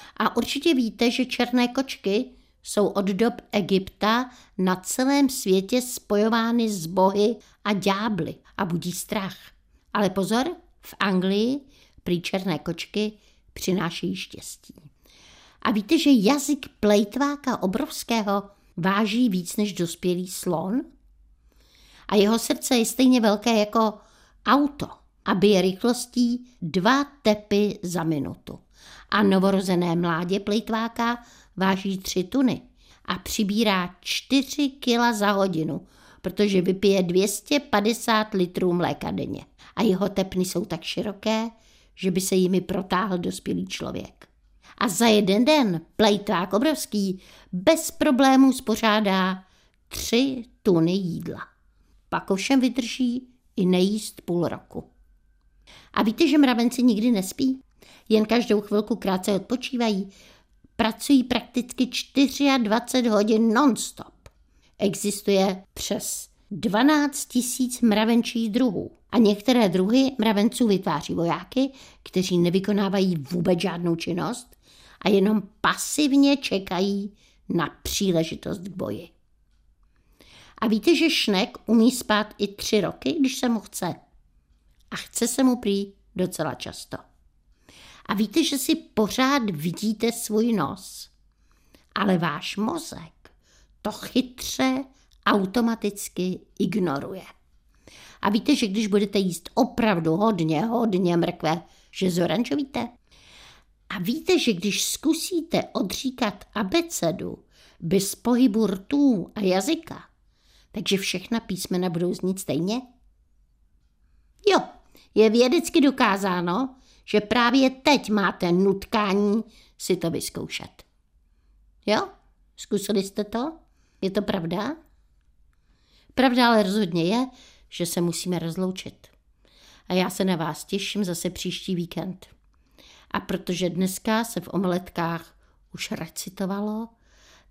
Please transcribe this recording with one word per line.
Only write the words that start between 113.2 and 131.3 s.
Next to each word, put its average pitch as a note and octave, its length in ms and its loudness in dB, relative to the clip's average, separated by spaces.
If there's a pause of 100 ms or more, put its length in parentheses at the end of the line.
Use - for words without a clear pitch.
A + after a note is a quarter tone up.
Jo, F#4+ 120 6 (560)
je G#3+ 140 8
vědecky B3+ 520 4
dokázáno, G3 960 0 (300)
že G#3 160 2
právě A#3+ 480 2
teď C4 400 2
máte G3 420 0
nutkání G3+ 920 2 (340)
si - 180 -2
to E3+ 160 -4
vyzkoušet. - 720 -10 (1000)
Jo? E4 240 0 (480)
Zkusili G3+ 460 -2
jste G3+ 200 -6
to? B3+ 340 -6 (440)
Je F#3+ 100 -2
to G3+ 100 -2
pravda? G3 540 -4 (1400)
Pravda B3 340 4
ale A3 160 4
rozhodně F#3 400 0
je, A#3 240 0 (420)
že - 160 -6
se E3+ 160 -4
musíme E3+ 380 -4
rozloučit. F3+ 680 -8 (800)
A F3+ 60 -4
já F3+ 160 0
se F#3+ 160 -4
na F#3 100 2
vás D#3 300 -6
těším G3 380 -4
zase F3 260 -4
příští F#3 460 -8